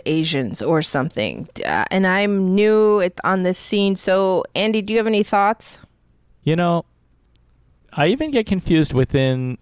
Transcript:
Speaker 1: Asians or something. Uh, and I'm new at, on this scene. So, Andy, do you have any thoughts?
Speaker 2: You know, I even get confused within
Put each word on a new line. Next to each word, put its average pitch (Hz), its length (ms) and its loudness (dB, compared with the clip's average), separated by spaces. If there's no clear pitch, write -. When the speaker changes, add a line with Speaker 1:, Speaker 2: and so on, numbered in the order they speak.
Speaker 1:
Asians 156 560 -2
or 156 180 0
something. 127 680 -4
Uh, 85 240 -2
and 190 160 2
I'm 196 480 0
new 214 480 4
at, 180 200 -4
on 185 200 0
this 180 160 0
scene. 196 380 0
So, 190 480 0
Andy, 220 260 0
do 208 140 -4
you 226 40 2
have 220 80 0
any 214 160 2
thoughts? 202 580 -2
Speaker 2:
You 156 140 0
know, 170 300 0
I 147 140 2
even 277 240 0
get 226 160 0
confused 165 480 2
within 127 680 0